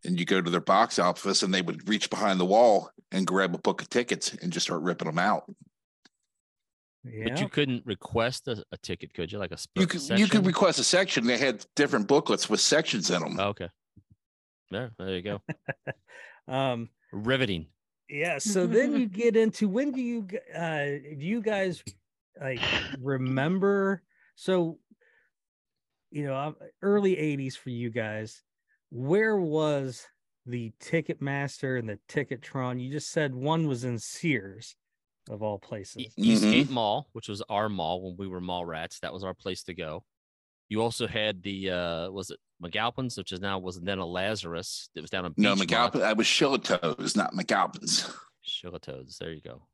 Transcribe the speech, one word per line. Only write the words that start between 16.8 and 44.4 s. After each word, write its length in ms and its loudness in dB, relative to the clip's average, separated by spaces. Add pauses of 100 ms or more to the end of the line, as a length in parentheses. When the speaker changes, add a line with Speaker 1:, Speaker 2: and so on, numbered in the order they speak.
Speaker 3:
Riveting. 540 0 (420)
Speaker 2:
yeah. 300 -2
So 300 0
then 240 4
Speaker 4:
<laughs> 80 2
Speaker 2:
you 60 2
get 300 2
into, 320 4
when 220 0
do 100 -4
you 220 -4
g-, 160 -8 (160)
uh, 300 -2 (340)
do 80 -8
you 160 0
guys, 400 0 (580)
like, 200 -4 (400)
remember? 1040 2 (320)
So, 420 0 (1300)
you 120 -4
know, 120 -2
um, 200 -4 (260)
early 360 4
eighties 380 -2
for 140 -10
you 200 -4
guys, 520 -4 (480)
where 460 2
was 680 0 (400)
the 340 -6
Ticketmaster 1000 -2
and 80 -6
the 100 -8 (100)
Ticketron? 720 -4
You 120 -8
just 180 -8
said 240 0
one 320 0
was 160 -2
in 160 -2
Sears, 800 -4 (520)
of 140 -8
all 160 -4
places. 440 -12
Speaker 3:
E-, 140 -12
Eastgate 500 6
Speaker 1:
Mm-hmm. 80 -6
Speaker 3:
Mall, 380 0
which 160 -12
was 200 -6
our 200 0
mall 340 -2
when 140 -10
we 120 -8
were 120 -8
mall 240 -4
rats. 360 -8
That 120 -8
was 120 -10
our 100 -6
place 300 -8
to 100 -10
go. 300 -8 (640)
You 140 0
also 240 -2
had 360 -2
the, 280 -4
uh, 400 -2
was 200 -8
it 80 -14 (240)
McAlpin's, 540 -4
which 140 -10
is 100 -8
now, 180 -2
was 220 -8
then 180 -2
a 80 -4
Lazarus. 880 -6